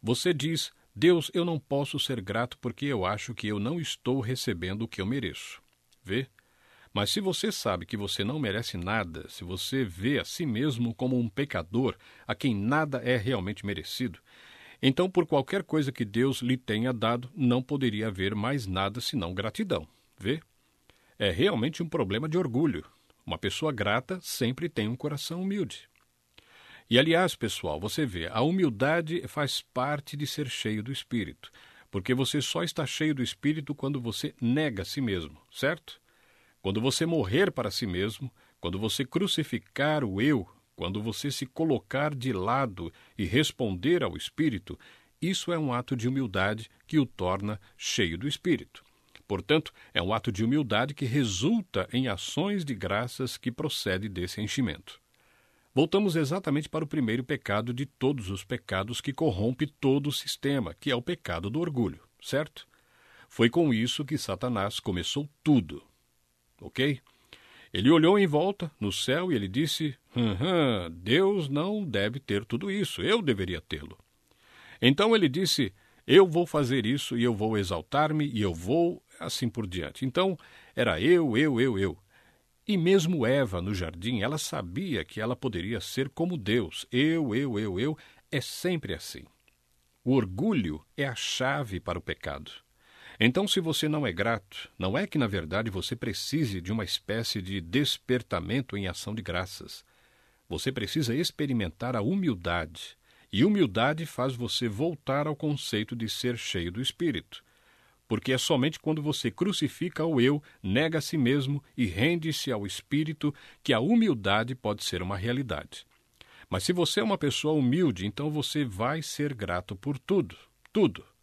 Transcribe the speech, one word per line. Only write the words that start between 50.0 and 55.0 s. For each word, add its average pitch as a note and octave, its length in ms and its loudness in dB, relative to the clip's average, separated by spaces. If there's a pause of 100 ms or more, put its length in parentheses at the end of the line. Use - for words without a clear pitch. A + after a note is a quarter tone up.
um F2+ 120 0
ato A2 180 0
de G2+ 120 0
humildade B2+ 500 0
que C#3+ 120 -6
resulta B2 880 0
em B2+ 140 2
ações F3 580 -2
de C#3 80 -4
graças G#2+ 640 -4
que - 140 -4
procede G2+ 580 -2
desse F2+ 320 -6
enchimento. G#2+ 580 -4 (760)